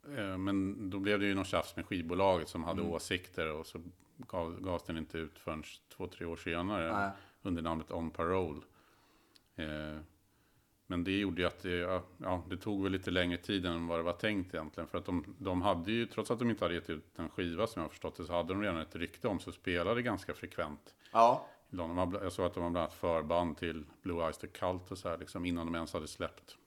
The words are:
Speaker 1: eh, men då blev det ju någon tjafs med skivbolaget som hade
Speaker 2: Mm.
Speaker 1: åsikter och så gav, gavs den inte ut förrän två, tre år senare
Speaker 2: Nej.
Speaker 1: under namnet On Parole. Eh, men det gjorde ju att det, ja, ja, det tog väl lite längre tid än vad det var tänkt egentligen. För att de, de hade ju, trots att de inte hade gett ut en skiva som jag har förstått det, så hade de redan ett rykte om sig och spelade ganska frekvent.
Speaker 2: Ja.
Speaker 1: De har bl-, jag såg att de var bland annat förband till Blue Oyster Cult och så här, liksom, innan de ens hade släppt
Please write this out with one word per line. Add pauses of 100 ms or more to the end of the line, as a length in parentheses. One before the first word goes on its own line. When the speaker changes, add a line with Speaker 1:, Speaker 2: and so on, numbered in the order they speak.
(160)
Speaker 1:
eh,
men
då
blev
det
ju
någon
tjafs
med
skivbolaget
som
hade
Speaker 2:
Mm.
Speaker 1:
åsikter
och
så (500)
gav,
gavs
den
inte
ut
förrän (340)
två,
tre
år
senare
Speaker 2:
Nej. (320)
Speaker 1:
under
namnet
On
Parole. (960)
Eh, (880)
men
det
gjorde
ju
att
det,
ja, (160)
ja,
det
tog
väl
lite
längre
tid
än
vad
det
var
tänkt
egentligen.
För
att
de,
de
hade
ju,
trots
att
de
inte
hade
gett
ut
en
skiva
som
jag
har
förstått
det,
så
hade
de
redan
ett
rykte
om
sig
och
spelade
ganska
frekvent. (180)
Speaker 2:
Ja. (240)
Speaker 1:
De
har
bl-,
jag
såg
att
de
var
bland
annat
förband
till (180)
Blue
Oyster
Cult
och
så
här,
liksom,
innan
de
ens
hade
släppt (100)